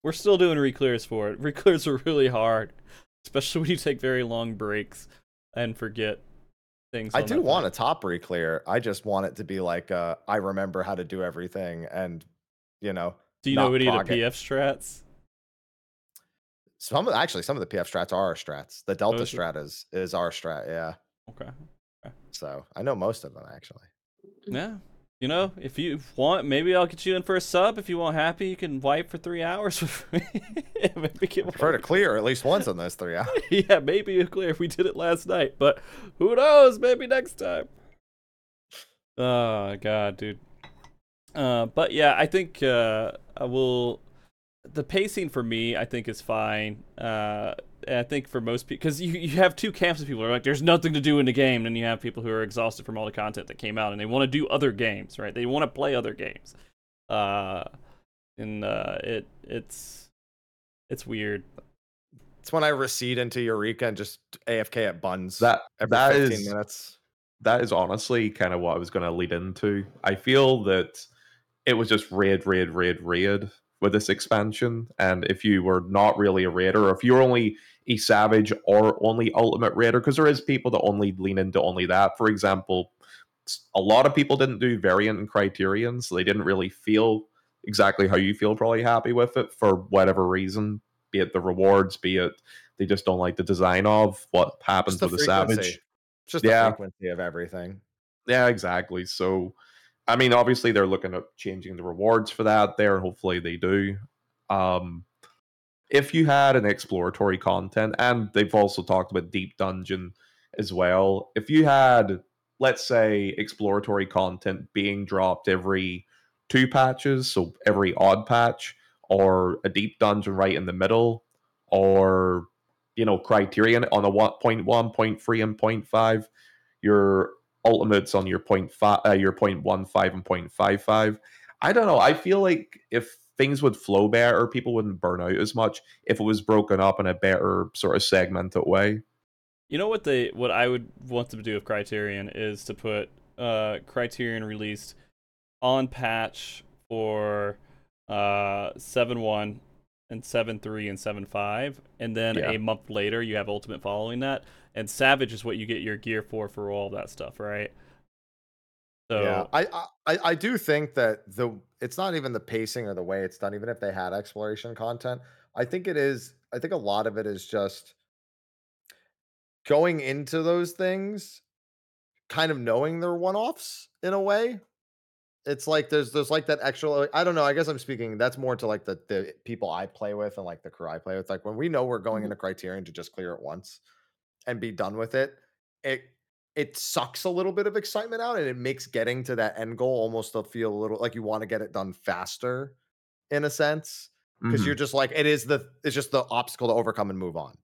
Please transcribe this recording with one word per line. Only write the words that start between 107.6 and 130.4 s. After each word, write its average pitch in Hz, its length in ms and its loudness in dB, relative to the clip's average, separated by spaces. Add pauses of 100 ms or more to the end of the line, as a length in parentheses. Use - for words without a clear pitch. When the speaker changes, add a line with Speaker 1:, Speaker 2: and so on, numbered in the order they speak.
Speaker 3:
and 120 340 2
they've 107 200 2
also 101 300 4
talked 92 280 0
about 87 200 -4
Deep 92 260 -6
Dungeon 92 560 -6 (440)
as 95 160 -6
well, 95 600 2
if 107 140 -4
you 156 160 6
had, 123 580 6 (360)
let's 131 260 2
say, 107 420 2 (100)
exploratory 101 680 -2
content 92 680 -4
being 101 320 -2
dropped 95 420 0
every 92 580 -2 (440)
two 131 180 4
patches, 131 640 2
so 87 220 -2 (120)
every 98 300 4
odd 98 300 4
patch, 117 500 2 (340)
or 92 540 4
a 98 60 0
Deep 101 300 -2
Dungeon 104 340 2
right 95 220 2
in 87 100 -2
the 90 80 -6
middle, 113 500 2 (440)
or, 95 800 4 (480)
you 113 100 0
know, 98 140 2
Criterion 107 720 4
on 101 140 4
a 101 40 6
one, 104 220 4 (100)
point 110 240 0
one, 117 240 2
point 110 320 -2
three, 113 200 0
and 107 160 -2
point 110 300 -2
five, 113 400 2 (540)
your 98 500 4 (320)
ultimates 104 520 4
on 95 100 2
your 92 140 -2
point 95 320 0
five, 104 340 4
uh, 107 60 8
your 95 220 4
point 95 300 0
one 95 220 0
five 95 300 2
and 92 100 -10
point 87 260 -4